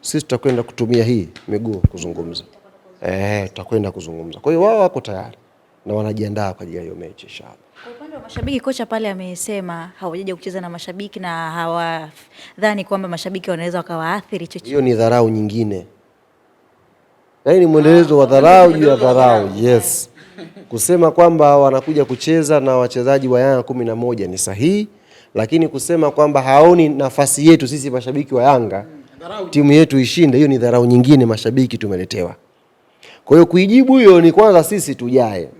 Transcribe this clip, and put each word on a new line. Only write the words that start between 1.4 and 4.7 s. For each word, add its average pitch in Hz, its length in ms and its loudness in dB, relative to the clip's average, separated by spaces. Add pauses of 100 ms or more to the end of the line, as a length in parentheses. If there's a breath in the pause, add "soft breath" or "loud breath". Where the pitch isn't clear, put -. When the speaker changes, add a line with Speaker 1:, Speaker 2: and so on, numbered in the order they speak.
Speaker 1:
miguu 104 300 -8 (140)
kuzungumza. 85 520 -14 (580)
Eh, 98 460 -6
tutakwenda 101 440 -6
kuzungumza. 82 480 -16
Kwa 147 120 -4
hiyo 165 140 0
wao 220 140 0